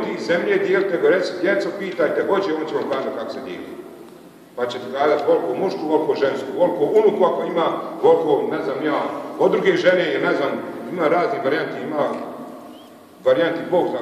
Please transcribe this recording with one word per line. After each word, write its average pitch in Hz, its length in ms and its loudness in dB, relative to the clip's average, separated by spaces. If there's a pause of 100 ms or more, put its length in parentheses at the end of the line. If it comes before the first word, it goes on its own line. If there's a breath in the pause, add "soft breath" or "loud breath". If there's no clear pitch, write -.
ti 190 200 -6
zemlje 175 340 0
dijeliti, 185 360 0
nego 151 160 2
reci, 180 320 0
„Djeco, 196 280 0 (100)
pitajte 170 440 -2
Bože, 185 300 0
on 156 160 -4
će 147 60 -4
vam 127 140 -4
kazati 131 280 -4
kako 110 160 -8
se - 120 -10
dijeli.” - 240 -12 (840)
Pa 123 100 -2
će 131 140 -4
ti - 140 -10
kazati 147 320 2
koliko - 300 2
mušku, 180 340 -2
koliko 147 260 2
žensku, 135 320 0 (100)
koliko 170 260 2 (160)
unuku 190 260 4
ako 165 180 2
ima, 165 240 0 (340)
koliko, 151 500 6
ne 151 120 -2
znam, 135 220 -4
ja, 147 160 0 (380)
od 180 120 4
druge 185 260 4
žene, 180 360 4
jer 131 80 0
ne - 140 2
znam, 143 160 0 (400)
ima 170 160 0
raznih 170 360 2
varijanti, 147 340 -2 (100)
ima 143 160 -2 (1200)
varijanti 165 340 2 (120)
Bog 160 180 2
zna 127 120 -4